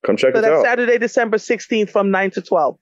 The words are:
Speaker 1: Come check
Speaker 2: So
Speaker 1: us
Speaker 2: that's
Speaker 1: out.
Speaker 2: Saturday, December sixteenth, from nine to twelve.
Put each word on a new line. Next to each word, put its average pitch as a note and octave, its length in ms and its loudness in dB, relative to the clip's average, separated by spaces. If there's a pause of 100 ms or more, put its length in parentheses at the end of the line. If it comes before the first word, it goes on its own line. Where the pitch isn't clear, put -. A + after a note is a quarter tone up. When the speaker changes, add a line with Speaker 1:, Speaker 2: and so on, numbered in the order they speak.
Speaker 1:
Come - 100 0
check - 180 2
Speaker 2:
So A3+ 40 2
Speaker 1:
us A3 60 0
Speaker 2:
that's A3 160 4
Speaker 1:
out. - 40 4
Speaker 2:
Saturday, A#3+ 340 0
December A3+ 400 -2
sixteenth, G#3+ 520 -2
from G3+ 200 0
nine F#3+ 220 0
to - 100 -8
twelve. E3 400 -2